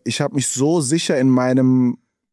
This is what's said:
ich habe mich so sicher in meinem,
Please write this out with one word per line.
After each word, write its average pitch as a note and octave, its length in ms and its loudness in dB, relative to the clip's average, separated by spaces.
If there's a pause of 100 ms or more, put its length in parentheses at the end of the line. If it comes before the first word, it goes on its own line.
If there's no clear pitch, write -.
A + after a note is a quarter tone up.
ich - 160 -4
habe D3 160 -4
mich C3 120 -4
so D3+ 320 0
sicher D3+ 380 -2
in C3 100 2
meinem, B2+ 720 2 (340)